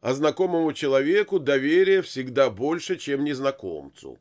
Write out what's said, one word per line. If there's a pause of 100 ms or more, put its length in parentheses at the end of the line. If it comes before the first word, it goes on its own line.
А
знакомому
человеку
доверия
всегда
больше,
чем
незнакомцу.